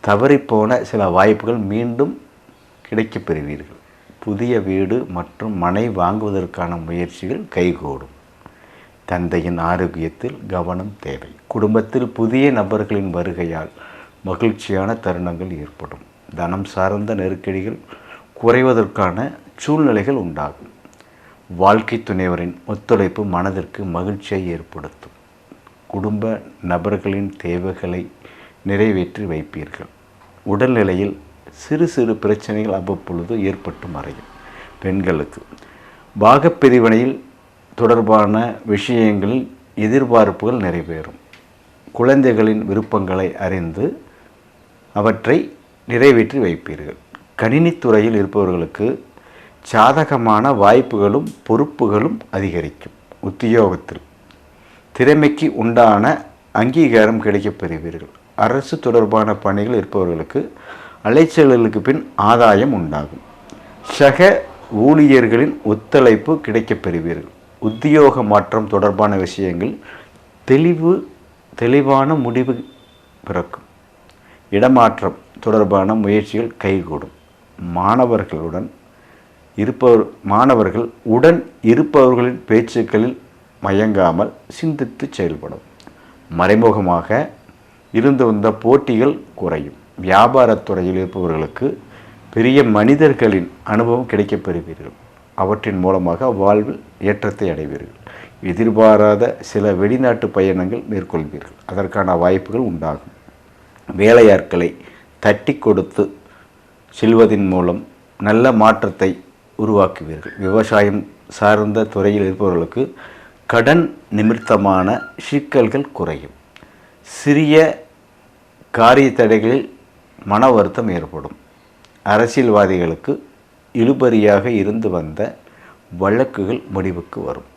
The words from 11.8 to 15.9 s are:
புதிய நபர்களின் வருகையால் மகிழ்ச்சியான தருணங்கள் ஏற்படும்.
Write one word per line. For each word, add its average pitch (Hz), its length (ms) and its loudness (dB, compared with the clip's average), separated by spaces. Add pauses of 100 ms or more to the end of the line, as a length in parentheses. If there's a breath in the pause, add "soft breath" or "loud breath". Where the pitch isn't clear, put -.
புதிய 123 440 0
நபர்களின் 101 640 -4
வருகையால் 85 540 -8 (540 loud breath)
மகிழ்ச்சியான 101 680 -6
தருணங்கள் 90 680 -8
ஏற்படும். - 400 -18 (360)